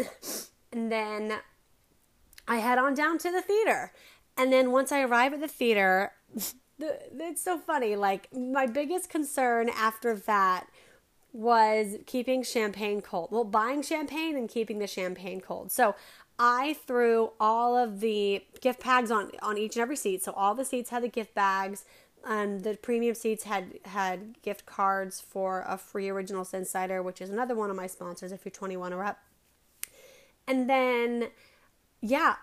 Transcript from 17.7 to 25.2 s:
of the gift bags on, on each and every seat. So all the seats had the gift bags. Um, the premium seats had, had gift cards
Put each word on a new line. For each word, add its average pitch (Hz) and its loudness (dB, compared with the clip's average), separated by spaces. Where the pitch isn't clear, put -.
of 220 0
the 202 0
gift 247 0
bags 247 2
on, 214 0
on 208 -2
each 214 -4
and 233 2
every 262 -2
seat. 185 -2
So 196 -6
all 196 2
the 262 -2
seats 247 -4
had 240 -4
the 247 -2
gift 220 -6
bags. 196 0
Um, 208 -2
the 208 -4
premium 233 0
seats 220 -4
had, 196 -6
had 196 -6
gift - -8
cards 196 -2